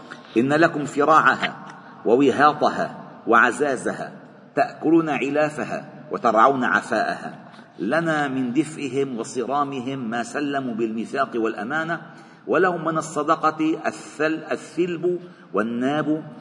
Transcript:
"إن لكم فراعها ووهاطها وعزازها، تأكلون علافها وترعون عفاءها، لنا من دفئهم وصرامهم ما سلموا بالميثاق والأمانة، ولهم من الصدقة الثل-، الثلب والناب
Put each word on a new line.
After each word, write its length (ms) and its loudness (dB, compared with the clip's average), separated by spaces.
"إن 160 4
لكم 320 4
فراعها 840 2
ووهاطها 1000 2
وعزازها، 840 2
تأكلون 540 2
علافها 1040 -4
وترعون 520 4
عفاءها، 800 -2
لنا 500 0
من 240 -4
دفئهم 680 -2
وصرامهم 920 -4
ما 120 -4
سلموا 520 -4
بالميثاق 600 -4
والأمانة، 680 -4
ولهم 380 2
من 140 0
الصدقة 880 0
الثل-، 640 -4
الثلب 680 -2
والناب 680 0